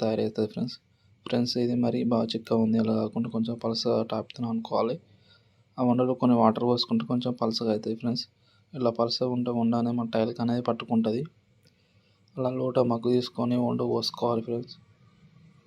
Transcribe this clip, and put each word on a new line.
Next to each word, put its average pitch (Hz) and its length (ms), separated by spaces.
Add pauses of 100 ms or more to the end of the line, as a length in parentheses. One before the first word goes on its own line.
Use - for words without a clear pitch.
తయారవుతుంది 110 520
ఫ్రెండ్స్. - 220 (500)
ఫ్రెండ్స్, 120 280 (100)
ఇది 120 200
మరి 120 160 (140)
బాగా 113 200
చిక్కగా 113 320
ఉంది, 113 180
అలా 110 180
కాకుండా 113 340
కొంచెం 113 280
పలసగా 113 360 (140)
టాపుతున్నాం 113 420
అనుకోవాలి. 113 400 (840)
ఆ 131 120
వండలో 127 340
కొన్ని 123 180
వాటర్ 113 300
పోసుకుంటే 117 400
కొంచెం 123 220 (100)
పలసగా 113 320
అవుతుంది 110 260
ఫ్రెండ్స్. 120 240 (540)
ఇలా 117 200
పలసగా 117 380
ఉంటే 123 220
వండ 117 140 (100)
అనేది 120 180
మన 117 160
టైల్కి 117 280
అనేది 120 260
పట్టుకుంటుంది. 113 520 (1120)
అలా 127 160 (100)
లోట 127 160 (140)
మగ్గు 117 260
తీసుకొని 123 500
వండు 123 260
పోసుకోవాలి 117 560
ఫ్రెండ్స్. 117 260 (920)